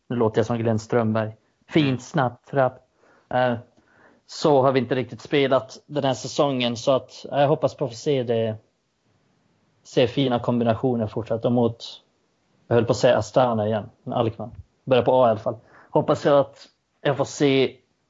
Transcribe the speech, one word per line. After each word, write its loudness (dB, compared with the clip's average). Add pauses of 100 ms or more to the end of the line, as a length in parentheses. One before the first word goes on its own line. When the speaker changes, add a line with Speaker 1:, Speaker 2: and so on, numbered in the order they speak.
Speaker 1:
Nu -4
låter 2
jag 2
som -4
Glenn 0
Strömberg. -2 (380)
Fint, 2
Speaker 2:
Mm. -2
Speaker 1:
snabbt, -4
rappt. 0 (460)
Eh, 0 (720)
så 2
har 4
vi 2
inte -2
riktigt -6
spelat 0
den -6
här 2
säsongen, -2
så -2
att, -4
eh, -4
jag 4
hoppas 0
på -4
att -6
få -16
se -2
det, -2 (1300)
se 2
fina 0
kombinationer 0
fortsatt. -6
Och 2
mot, 0 (840)
jag 2
höll 4
på 0
att 0
säga 4
Astana 0
igen, -4 (140)
men -10
Alkmaar. -4 (360)
Börjar 2
på 4
A 6
i 4
alla -2
fall. -6 (320)
Hoppas 0
jag 6
att -4 (340)
jag -2
får -2
se, 0 (320)